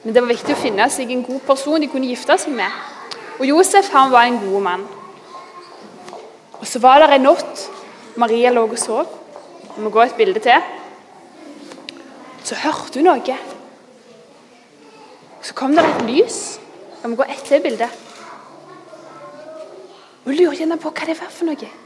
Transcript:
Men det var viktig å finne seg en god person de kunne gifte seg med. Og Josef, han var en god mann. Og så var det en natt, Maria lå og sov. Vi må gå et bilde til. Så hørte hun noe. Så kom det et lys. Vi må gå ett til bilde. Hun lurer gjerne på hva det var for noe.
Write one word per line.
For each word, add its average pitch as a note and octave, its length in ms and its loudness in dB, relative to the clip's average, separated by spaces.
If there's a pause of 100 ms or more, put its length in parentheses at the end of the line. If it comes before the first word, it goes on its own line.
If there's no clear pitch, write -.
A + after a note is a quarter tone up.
Men A3 140 -6
det B3 80 6
var A#3+ 80 -2
viktig C4+ 240 -2
å - 20 -8
finne G#3+ 320 0
seg B3+ 240 -6
en B3 80 -2
god C4 240 -8
person D4 380 0
de C#4 80 -4
kunne C4 180 -4
gifte B3 320 -2
seg C#4+ 160 -8
med. G3+ 200 -4 (600)
Og C4+ 80 -4
Josef, F#4 480 4
han C4 160 6
var A#3+ 160 6
en B3 160 -2
god G3 240 -2
mann. F#3 200 -4 (1700)
Og - 80 -16
så A3+ 160 -6
var C4+ 220 8
det D4 100 6
en C4+ 140 6
natt, - 380 0 (520)
Maria A#3 360 2
lå A#3 120 2
og A3+ 160 -6
sov. B3+ 300 -4 (640)
Vi G#3 80 -8
må G#3+ 100 -4
gå A3 80 6
et A#3+ 160 4
bilde G#3 240 2
til. B3 160 6 (1800)
Så - 220 -8
hørte - 340 -6
hun D#4 140 2
noe. B3+ 260 -2 (2000)
Så - 120 -14
kom C4+ 200 2
det D#4+ 80 4
et D4+ 240 -2
lys. D#4+ 300 2 (640)
Vi A#3 80 -6
må A#3 80 -4
gå C4 100 0
ett - 160 -12
til C#4+ 160 2
bilde. A#3 280 -4 (2250)
Hun C4+ 80 -4
lurer D4+ 240 2
gjerne D#4+ 240 -2
på D#4 80 -6
hva D#4 220 -8
det D#4+ 100 -6
var F4 80 -12
for - 200 -6
noe. C#4 200 -8 (160)